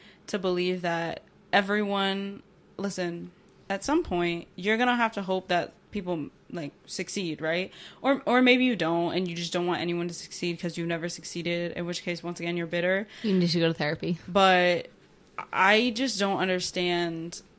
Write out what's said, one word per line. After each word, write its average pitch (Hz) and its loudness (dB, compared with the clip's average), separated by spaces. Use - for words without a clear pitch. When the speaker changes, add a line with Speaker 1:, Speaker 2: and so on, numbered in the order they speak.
Speaker 1:
to 208 -2
believe 180 0
that 170 -4
everyone, 196 0
listen, 175 -6
at 196 -6
some 320 2
point, 170 -2
you're 208 0
gonna 247 4
have 226 2
to 202 -4
hope 185 -2
that 175 0
people, 175 -4
like, 156 -6
succeed, 160 -4
right? 170 -2
Or, 269 2
or 247 4
maybe 247 6
you 247 2
don't, 170 0
and 180 0
you 165 -6
just 170 -6
don't 175 0
want 175 0
anyone 175 -2
to 170 -8
succeed - -6
'cause 170 -6
you've 170 -4
never 170 -4
succeeded, 170 -4
in 170 -6
which 175 -6
case, 175 -6
once 170 -8
again, 170 -4
you're 170 -2
bitter. 180 0
Speaker 2:
You 208 2
need 175 4
to 170 2
go 165 4
to 165 2
therapy. 160 -2
Speaker 1:
But 180 4
I 214 6
just 226 -2
don't 196 0
understand 175 -2